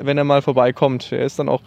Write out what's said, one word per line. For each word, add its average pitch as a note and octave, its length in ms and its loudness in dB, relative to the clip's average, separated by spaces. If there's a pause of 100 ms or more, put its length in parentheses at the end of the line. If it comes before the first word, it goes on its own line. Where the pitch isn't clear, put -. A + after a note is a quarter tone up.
wenn C#3+ 160 -2
er C#3+ 80 2
mal C#3+ 160 2
vorbeikommt. B2+ 720 0
Er B2 100 -2
ist C3+ 160 -6
dann C#3+ 80 -4
auch - 200 -2